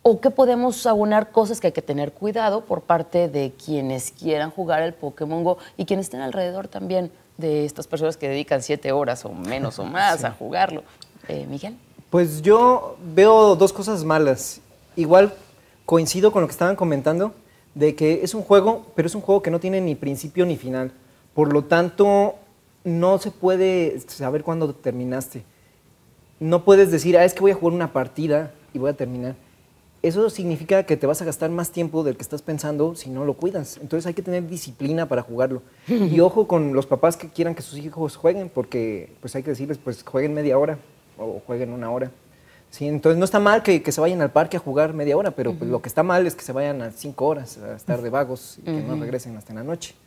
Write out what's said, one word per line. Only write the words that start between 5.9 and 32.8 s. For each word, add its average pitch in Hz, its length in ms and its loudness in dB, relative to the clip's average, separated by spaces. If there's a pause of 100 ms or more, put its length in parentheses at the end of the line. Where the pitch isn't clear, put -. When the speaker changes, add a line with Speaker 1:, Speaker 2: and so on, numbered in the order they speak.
Speaker 1:
estén - 160 -12
alrededor 185 460 -6
también 185 440 -6 (260)
de 151 280 -2
estas 147 220 -10
personas 156 300 -4
que 143 120 -6
dedican 139 340 -2
siete 143 280 -4
horas 131 340 -2
o 113 80 -10
menos 101 440 -8
o 98 60 -8
más 170 380 -2
Speaker 2:
Sí. - 40 -4
Speaker 1:
a 120 60 -2
jugarlo? 160 520 -4 (440)
Eh, 147 220 -8
Miguel. 190 280 -12 (320)
Speaker 2:
Pues 165 320 0
yo 233 540 6 (180)
veo 208 420 10
dos 190 180 6
cosas 196 300 -4
malas. 156 580 0 (340)
Igual 180 380 6 (520)
coincido 175 460 2
con 208 100 2
lo 156 60 2
que - 60 -10
estaban 180 220 0
comentando, 165 580 0 (420)
de 147 200 2
que 156 280 2
es 180 100 -6
un 220 80 -6
juego, 202 440 4 (100)
pero 165 120 0
es 170 80 -6
un 208 60 -6
juego 196 220 2
que 170 80 -2
no 170 80 -2
tiene 185 220 -2
ni 165 140 -2
principio 143 500 -2
ni 170 120 -2
final. 127 340 -6 (440)
Por 151 180 2
lo 147 120 2
tanto, 202 720 4 (480)
no 175 360 2
se 202 120 -8
puede 185 760 0
saber 143 360 -6
cuándo 160 300 -2
terminaste. 127 680 -8 (960)
No 170 240 0
puedes 196 260 8
decir, 165 280 4
"Ah, 175 80 10
es 180 80 2
que - 80 -6
voy 196 100 6
a 190 40 2
jugar 170 200 0
una 170 180 -4
partida 147 600 -2 (200)
y 135 60 -8
voy 131 100 0
a 143 40 -2
terminar". 123 420 -8 (680)
Eso 196 280 2
significa 175 540 0
que 160 140 2
te - 100 -4
vas 151 140 0
a 175 40 -6
gastar 160 240 -4
más 170 220 -4
tiempo 160 320 -4
del 139 120 -2
que - 80 -14
estás - 180 -10
pensando 151 540 -4